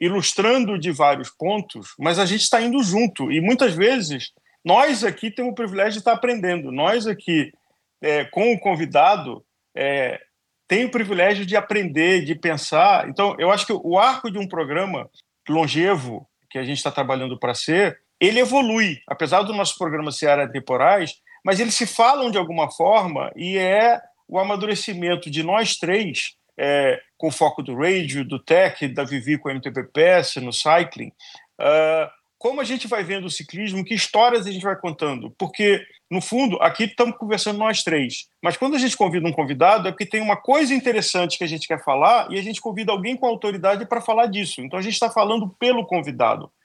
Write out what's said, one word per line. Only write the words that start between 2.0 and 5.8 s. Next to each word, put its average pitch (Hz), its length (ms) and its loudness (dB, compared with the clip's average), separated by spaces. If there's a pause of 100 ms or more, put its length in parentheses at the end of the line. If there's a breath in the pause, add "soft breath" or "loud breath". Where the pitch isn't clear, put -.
a 196 60 2
gente 202 240 0
tá 233 120 4
indo 240 220 0
junto, 190 480 0
e 151 100 0
muitas 220 340 2
vezes 180 580 0 (320)
nós 233 400 4
aqui 214 260 -4
temos 247 220 -6
o - 20 -12
privilégio 208 460 -2